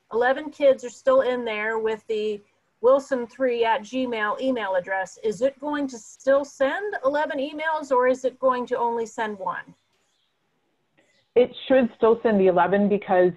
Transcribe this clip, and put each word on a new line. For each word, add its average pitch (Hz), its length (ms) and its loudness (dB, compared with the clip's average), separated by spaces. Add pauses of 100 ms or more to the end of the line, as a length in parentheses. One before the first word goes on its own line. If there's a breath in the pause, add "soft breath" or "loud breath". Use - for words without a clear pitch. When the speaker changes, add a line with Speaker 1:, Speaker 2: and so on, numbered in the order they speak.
(120)
Speaker 1:
eleven 262 380 0
kids 277 340 2
are 240 60 -10
still 262 320 2
in 247 240 -2
there 220 320 -4
with 220 300 -4
the 214 340 -4 (400)
Wilson 262 460 2
three 240 360 0
at 226 180 0
gmail 226 600 -4
email 226 340 -2
address, 190 480 -4
is 208 180 -2
it 269 180 -2
going 294 280 -4
to 254 100 -12
still 277 460 -2
send 330 520 -4 (100)
eleven 294 340 -2
emails, 302 520 -4
or 254 160 2
is 262 180 0
it 254 140 -4
going 254 280 0
to 240 100 -4
only 233 280 -2
send 214 340 -8
one? - 360 -10 (1600)
Speaker 2:
It 247 200 2 (120)
should 262 280 4
still 226 280 2
send 214 160 2
the 190 80 4
eleven 185 420 2
because 185 480 2